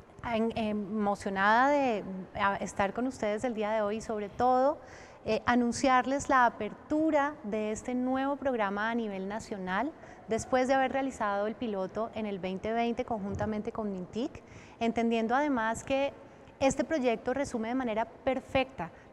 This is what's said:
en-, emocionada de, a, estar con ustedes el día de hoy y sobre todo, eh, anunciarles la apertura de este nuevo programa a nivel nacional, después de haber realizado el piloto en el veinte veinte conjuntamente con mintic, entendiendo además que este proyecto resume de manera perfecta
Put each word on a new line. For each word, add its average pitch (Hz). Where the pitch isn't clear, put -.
en-, 226
emocionada 208
de, 262
a, 202
estar 196
con 240
ustedes 214
el 247
día 208
de 220
hoy 208
y 220
sobre 208
todo, 254
eh, 220
anunciarles 247
la 262
apertura 294
de 214
este 247
nuevo 262
programa 220
a 233
nivel 196
nacional, 208
después 254
de 269
haber 262
realizado 226
el 220
piloto 208
en 220
el 202
veinte 185
veinte 233
conjuntamente 208
con 214
mintic, 190
entendiendo 233
además 240
que 269
este 190
proyecto 247
resume 247
de 247
manera 226
perfecta -